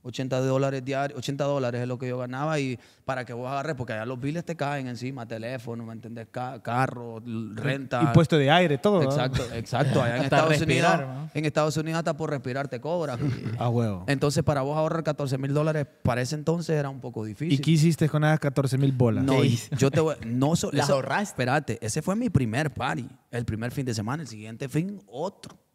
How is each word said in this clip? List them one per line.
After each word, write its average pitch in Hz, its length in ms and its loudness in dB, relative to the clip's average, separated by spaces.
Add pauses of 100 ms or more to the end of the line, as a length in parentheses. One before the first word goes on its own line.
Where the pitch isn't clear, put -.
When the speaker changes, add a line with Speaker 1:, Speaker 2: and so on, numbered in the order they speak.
Speaker 1:
Ochenta 131 380 -2
dólares 135 420 2
diarios, 135 360 -4
ochenta 139 260 -4
dólares 127 380 0
es 123 40 -2
lo 123 120 -4
que 127 100 -6
yo 123 80 -4
ganaba 131 420 -2
y 131 200 -2 (260)
para 127 220 -4
que 120 80 -10
vos 123 160 -6
agarres, 139 260 -4
porque 117 160 -6
allá 110 140 -4
los 127 120 -6
biles 147 280 -4
te 165 100 -6
caen 139 320 -4
encima, 123 400 -8
teléfono, 117 560 -8
¿me 113 80 -12
entendés? 113 380 -12
Ca-, 123 320 -8
carro, 120 560 -2
l-, 113 360 -6
renta. 131 500 -2
Speaker 2:
Impuesto 151 340 4
de 135 120 4
aire, 160 280 4
todo, 202 240 4
¿no? 135 80 2
Speaker 1:
Exacto, 135 320 0 (100)
exacto. 123 500 0
Allá 117 140 0
en 135 60 0
Speaker 3:
Hasta 139 140 2
Speaker 1:
Estados 156 220 4
Speaker 3:
respirar, 160 460 4
Speaker 1:
Unidos, 131 200 -8
Speaker 3:
¿no? 156 100 -10
Speaker 1:
en 151 100 -2
Estados 156 320 2
Unidos 160 220 -2
hasta 160 180 -2
por 156 140 -4
respirar 135 380 -4
te 120 120 -8
cobran. 143 400 -4 (380)
Speaker 2:
A 123 100 2
huevo. 110 380 2
Speaker 1:
Entonces, 143 360 2
para 139 200 2
vos 143 160 -2
ahorrar 160 260 0
catorce 139 320 -2
mil 139 160 -2
dólares 151 340 2 (160)
para 123 200 2
ese 127 120 -2
entonces 160 440 0
era 139 100 0
un 135 140 -10
poco 120 200 -8
difícil. 143 300 -2
Speaker 2:
¿Y 135 60 4
qué 156 140 4
hiciste 160 360 6
con 151 160 2
esas 156 160 4
catorce 135 380 2
mil 139 140 4
bolas? 120 300 4
Speaker 1:
No, 135 200 4
Speaker 3:
¿Qué 143 60 6
Speaker 1:
y 120 40 4
Speaker 3:
hice? 117 240 -2
Speaker 1:
yo 135 140 4
te 160 100 2
voy, 156 140 2 (120)
no 131 300 2
so-, 190 160 0
Speaker 3:
¿Las 143 140 2
Speaker 1:
eso, 143 80 4
Speaker 3:
ahorraste? 143 300 0
Speaker 1:
espérate, 127 580 0
ese 110 180 -2
fue 185 160 -2
mi 240 140 0
primer 135 420 0
party, 131 340 -4 (260)
el 120 120 -4
primer 117 260 -4
fin 135 140 -4
de 123 80 -2
semana, 113 300 -4
el 123 80 -12
siguiente 110 360 -12
fin 175 320 -4 (100)
otro. - 500 -10 (160)